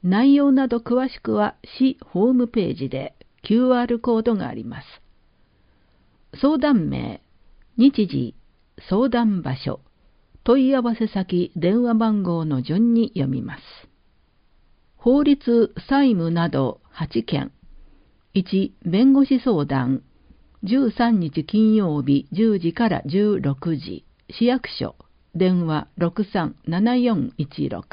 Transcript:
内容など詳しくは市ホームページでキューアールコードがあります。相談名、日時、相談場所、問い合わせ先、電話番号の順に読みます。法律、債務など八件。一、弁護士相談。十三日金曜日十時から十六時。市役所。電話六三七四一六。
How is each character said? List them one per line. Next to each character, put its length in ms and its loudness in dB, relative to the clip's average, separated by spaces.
内 320 4
容 180 4
な 160 2
ど 100 -2
詳 300 -2
し 120 -14
く 140 -4
は 220 -2
市 220 2
ホ 300 0
ー 20 2
ム 160 2
ペ 220 -2
ー 40 -4
ジ 140 -8
で 260 -10
キ 120 0
ュ 160 4
ー 100 2
ア 20 -2
ー 40 -4
ル 120 -2
コ 200 0
ー 40 -2
ド 120 0
が 140 -4
あ 60 -12
り 100 -12
ま 180 -14
す。 40 -20
相 180 2
談 300 2
名、 340 -8
日 300 4
時、 280 -6
相 200 0
談 340 0
場 140 -6
所、 240 -8
問 240 4
い 60 2
合 80 0
わ 120 -2
せ 140 -2
先、 480 -2
電 260 0
話 120 0
番 280 0
号 220 -2
の 180 -2
順 320 0
に 140 2
読 180 -4
み 160 -4
ま 140 -12
す。 60 -20
法 260 2
律、 500 2
債 240 2
務 180 0
な 180 0
ど 320 -2
八 340 -6
件。 280 -4
一、 400 -2
弁 280 4
護 120 6
士 160 0
相 240 0
談。 380 -2
十 280 0
三 300 2
日 240 -4
金 300 2
曜 280 0
日 300 2
十 260 2
時 140 -2
か 160 -2
ら 180 -2
十 340 0
六 360 -4
時。 280 -12
市 160 -4
役 240 0
所。 280 -10
電 320 0
話 300 -4
六 280 -2
三 400 -6
七 320 0
四 400 -2
一 320 -6
六。 240 -10